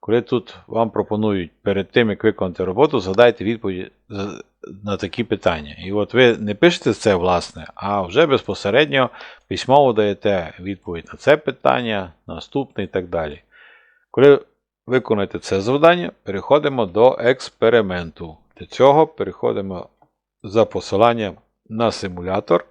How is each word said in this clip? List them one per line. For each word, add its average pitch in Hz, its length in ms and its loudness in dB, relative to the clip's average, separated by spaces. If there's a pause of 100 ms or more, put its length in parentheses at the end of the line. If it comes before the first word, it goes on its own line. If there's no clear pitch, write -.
коли 113 220 0
тут - 340 -4 (100)
вам 113 240 -2
пропонують 104 600 -2 (120)
перед 98 280 -2
тим, 117 200 2
як 98 140 -6
виконати 95 400 -2
роботу, 120 360 0
задайте 98 440 2
відповідь 101 480 -6 (160)
з-, 101 360 -10 (400)
на 101 120 -4
такі 104 280 -6
питання. 78 540 -4
І 92 140 -10
от 104 220 -4
ви 120 220 6
не 104 180 -4
пишете 170 380 2
це, 104 220 2
власне, 87 600 -2
а 101 280 -4
вже 104 240 2
безпосередньо 131 840 0 (380)
письмово 131 440 2
даєте 101 680 -2
відповідь 90 520 -10
на - 60 -20
це 143 180 4
питання, 120 760 -2 (140)
наступне 98 580 -8
і - 20 -10
так 87 220 -6
далі. 80 340 -8 (680)
Коли 139 340 4 (420)
виконаєте 113 520 -2
це - 220 -4
завдання, 160 520 2 (100)
переходимо 131 640 0
до 107 340 4
експерименту. 98 1160 -2 (200)
Для 87 100 -16
цього 143 400 4
переходимо 98 840 -6 (540)
за 107 220 2
посиланням 104 720 -2 (320)
на 110 240 -2
симулятор. 92 800 -4